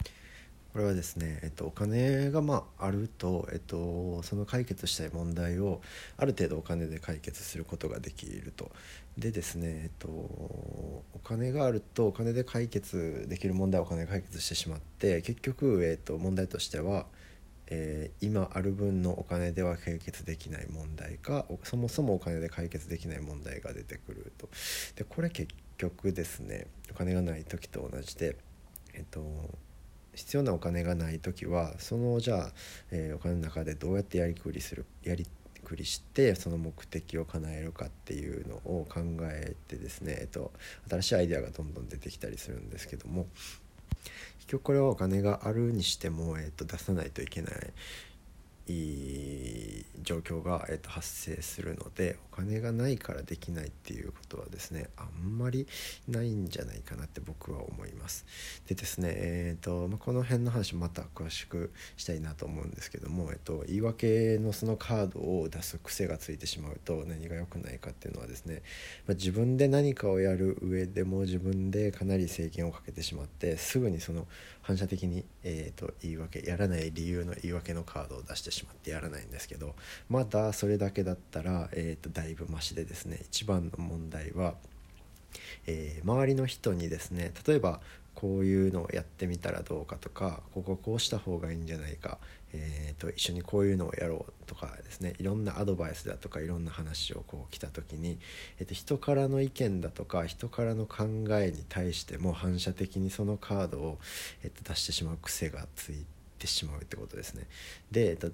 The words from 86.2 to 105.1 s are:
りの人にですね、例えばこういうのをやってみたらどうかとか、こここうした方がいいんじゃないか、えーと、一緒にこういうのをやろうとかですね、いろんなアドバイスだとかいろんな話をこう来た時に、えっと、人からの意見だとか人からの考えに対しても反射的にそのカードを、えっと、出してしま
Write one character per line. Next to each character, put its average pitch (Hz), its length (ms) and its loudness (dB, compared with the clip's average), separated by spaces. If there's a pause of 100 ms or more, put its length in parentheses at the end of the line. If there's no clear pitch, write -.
り 135 100 6
の 131 100 4
人 117 280 2
に 87 140 2
で 82 120 -2
す - 120 -8
ね、 85 220 -2 (120)
例 151 100 8
え 143 40 8
ば 87 220 2 (340)
こ 98 240 2
う 95 60 6
い 95 240 8
う - 20 2
の 90 120 2
を 85 80 -4
や - 100 0
っ - 40 -6
て - 220 -4
み 87 100 0
た 87 140 -2
ら 82 120 -2
ど 80 180 -2
う 76 40 -6
か - 120 -8
と - 120 -8
か、 92 320 -2 (120)
こ 95 80 -2
こ 92 200 0
こ 110 120 0
う 117 60 2
し - 100 2
た 110 100 2
方 90 200 0
が 82 120 -2
い 85 40 -2
い - 20 -2
ん 82 100 -2
じ 80 60 -4
ゃ 80 40 -4
な 76 120 -4
い 76 60 -6
か、 85 240 -6 (340)
え 76 440 -2
ー - 40 -8
と、 85 80 -2
一 - 100 -4
緒 - 140 2
に 87 80 0
こ 101 180 4
う 101 60 10
い 98 80 8
う 95 40 6
の 87 100 4
を - 80 -2
や - 120 0
ろ 82 220 -2
う - 40 -16 (120)
と - 100 -10
か - 120 -6 (160)
で - 80 -14
す - 100 -10
ね、 87 180 -2
い 85 40 0
ろ 98 100 4
ん 110 100 2
な 107 160 0
ア 104 60 4
ド 98 100 4
バ 85 140 0
イ 76 60 -4
ス - 120 -8
だ 50 80 -2
と - 140 -8
か - 100 -6
い 78 80 -2
ろ 87 100 0
ん 85 60 -2
な 80 80 -2
話 78 420 -4
を - 140 -6
こ 71 220 -8
う - 20 -12
来 - 60 -12
た - 100 -8
時 - 280 -8
に、 82 240 -2 (400)
え 98 40 -2
っ - 20 -4
と、 - 80 -8
人 139 240 0
か 143 180 4
ら 135 120 6
の 135 140 4
意 135 80 4
見 95 320 2
だ 85 80 -2
と - 160 -6
か 87 200 2
人 90 220 -6
か 117 160 0
ら 113 120 4
の 110 100 0
考 - 180 -2 (280)
え 104 200 6
に 78 160 -4
対 90 260 0
し - 100 -4
て - 140 -6
も 87 140 4
反 90 280 2
射 90 140 0
的 95 260 -2
に 95 100 4
そ 104 160 0
の 104 120 2
カ 101 240 0
ー 90 60 2
ド 82 120 -2
を、 76 200 -2 (440)
え - 40 -4
っ - 40 -2
と、 - 120 -14
出 - 120 -2
し - 100 0
て - 60 -2
し - 120 2
ま 82 100 0